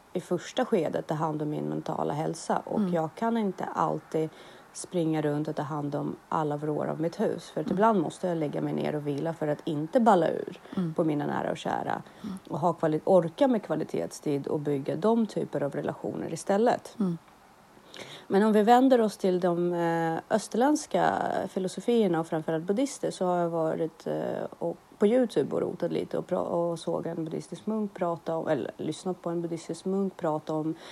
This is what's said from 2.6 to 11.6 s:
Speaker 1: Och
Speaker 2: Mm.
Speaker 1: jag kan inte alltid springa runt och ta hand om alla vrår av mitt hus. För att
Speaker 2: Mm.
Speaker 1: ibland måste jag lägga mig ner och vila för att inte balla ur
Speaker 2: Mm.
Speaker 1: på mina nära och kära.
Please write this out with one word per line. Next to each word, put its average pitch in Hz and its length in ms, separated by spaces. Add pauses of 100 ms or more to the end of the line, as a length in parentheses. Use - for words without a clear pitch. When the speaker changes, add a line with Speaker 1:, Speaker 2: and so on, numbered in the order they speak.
Speaker 1:
Och - 140
Speaker 2:
Mm. 180 140
Speaker 1:
jag 160 220
kan 233 220
inte 196 280 (100)
alltid 156 540 (440)
springa 160 480
runt 147 260
och 151 80
ta 151 60
hand 147 340
om 143 200 (140)
alla 151 280
vrår 147 280
av 147 160
mitt 170 180
hus. 180 300
För 160 120
att 156 60
Speaker 2:
Mm. 190 80
Speaker 1:
ibland 214 260
måste - 260
jag 170 100
lägga 151 240
mig 147 120
ner 147 220
och 147 120
vila 151 260
för 156 140
att 147 160
inte 156 360
balla 196 300
ur - 300 (160)
Speaker 2:
Mm. 170 180
Speaker 1:
på 175 100
mina 147 220
nära - 260
och - 60
kära. - 440 (220)